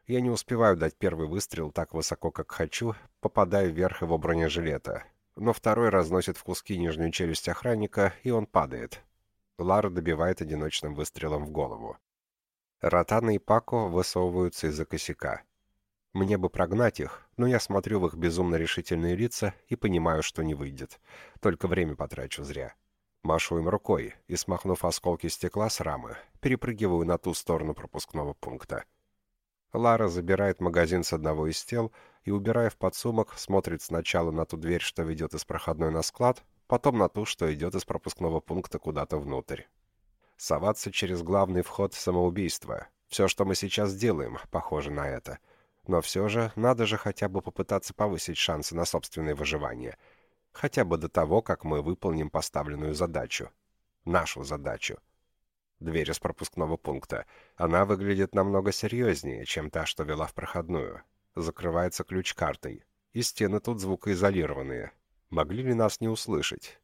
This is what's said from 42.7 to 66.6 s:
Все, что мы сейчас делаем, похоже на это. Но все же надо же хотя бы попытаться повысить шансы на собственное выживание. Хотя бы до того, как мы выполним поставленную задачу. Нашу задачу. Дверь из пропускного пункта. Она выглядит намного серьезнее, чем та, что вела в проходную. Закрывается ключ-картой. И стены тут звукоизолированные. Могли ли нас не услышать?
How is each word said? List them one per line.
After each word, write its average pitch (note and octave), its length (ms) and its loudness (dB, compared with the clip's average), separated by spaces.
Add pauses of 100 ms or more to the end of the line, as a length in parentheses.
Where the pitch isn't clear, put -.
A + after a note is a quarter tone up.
Все, F#2+ 200 2
что G2 180 0
мы F#2+ 100 0
сейчас G2 400 0
делаем, D#2 440 -2 (100)
похоже D2+ 400 -4
на C#2+ 180 -4
это. - 300 -8 (480)
Но F2 160 2
все G2+ 280 0
же A2 260 0
надо A#2 300 4
же G#2 120 0
хотя - 300 -4
бы F#2+ 140 -4
попытаться - 520 -4
повысить F2+ 440 -2
шансы D#2 380 -2
на E2+ 100 2
собственное D#2 500 -2
выживание. C#2 640 -4 (540)
Хотя C#3 320 0
бы E2+ 140 2
до D#2+ 120 -4
того, E2+ 320 4
как - 220 -2
мы D2+ 180 0
выполним D#2+ 480 -2
поставленную D2+ 640 -4
задачу. D#2+ 560 -4 (540)
Нашу E2+ 380 0
задачу. C#2+ 540 -6 (800)
Дверь D#2+ 320 -2
из - 80 -6
пропускного D#2+ 560 -4
пункта. C#2 500 -6 (300)
Она F2 300 4
выглядит G2 500 0
намного G2 360 2
серьезнее, F#2+ 720 -2
чем D2+ 240 -6
та, D#2+ 160 -2
что - 180 -4
вела D2+ 220 -4
в - 80 -10
проходную. E2+ 720 -6 (320)
Закрывается E2+ 680 -2
ключ-картой. D#2+ 800 -4 (300)
И A#2+ 80 -2
стены G#2 400 0
тут A#2 180 -4
звукоизолированные. F2 1120 0 (380)
Могли F2 340 0
ли B2+ 100 2
нас A2 280 2
не A2+ 80 0
услышать? - 760 -4